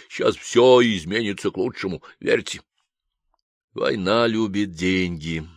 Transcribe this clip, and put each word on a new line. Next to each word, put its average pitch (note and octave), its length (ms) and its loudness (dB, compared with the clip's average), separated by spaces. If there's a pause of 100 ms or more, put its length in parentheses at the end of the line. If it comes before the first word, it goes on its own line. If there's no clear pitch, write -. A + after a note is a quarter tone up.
Сейчас - 300 0
все B2 440 6
изменится G2+ 680 -2
к - 80 -6
лучшему, F#2+ 460 -6 (160)
верьте. - 420 -2 (1120)
Война A2+ 540 0
любит G#2 440 -2
деньги. E2+ 720 -4 (140)